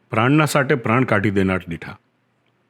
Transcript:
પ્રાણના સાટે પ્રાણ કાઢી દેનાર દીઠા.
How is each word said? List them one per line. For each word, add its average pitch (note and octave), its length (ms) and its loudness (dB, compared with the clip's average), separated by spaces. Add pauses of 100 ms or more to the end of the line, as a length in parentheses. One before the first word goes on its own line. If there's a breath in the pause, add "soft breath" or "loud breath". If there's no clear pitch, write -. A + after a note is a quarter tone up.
(100)
પ્રાણના C3 340 2
સાટે C#3+ 300 0
પ્રાણ B2 300 0
કાઢી G#2 260 0
દેનાર F#2+ 380 0
દીઠા. - 300 -12 (720)